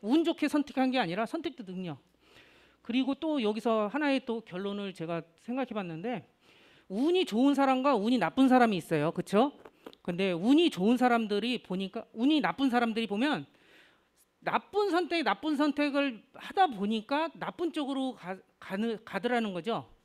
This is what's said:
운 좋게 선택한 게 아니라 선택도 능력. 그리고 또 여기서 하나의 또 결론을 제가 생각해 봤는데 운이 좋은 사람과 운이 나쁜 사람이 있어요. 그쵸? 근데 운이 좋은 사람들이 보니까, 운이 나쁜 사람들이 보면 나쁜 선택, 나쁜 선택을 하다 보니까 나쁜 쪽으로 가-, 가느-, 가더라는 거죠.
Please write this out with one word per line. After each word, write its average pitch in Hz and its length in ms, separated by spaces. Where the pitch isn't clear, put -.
운 277 240
좋게 302 240
선택한 269 420
게 254 80
아니라 208 280
선택도 285 400
능력. 180 320
그리고 262 300
또 302 260
여기서 214 460
하나의 269 380
또 226 160
결론을 202 520
제가 165 260
생각해 254 300
봤는데 185 540
운이 311 380
좋은 262 280
사람과 262 440
운이 226 220
나쁜 220 280
사람이 247 300
있어요. 156 340
그쵸? 208 400
근데 185 280
운이 254 400
좋은 208 260
사람들이 233 680
보니까, 190 480
운이 277 280
나쁜 247 300
사람들이 226 380
보면 202 360
나쁜 403 520
선택, 339 340
나쁜 285 320
선택을 277 640
하다 - 340
보니까 220 680
나쁜 202 380
쪽으로 269 420
가-, 185 240
가느-, 214 440
가더라는 226 480
거죠. 175 360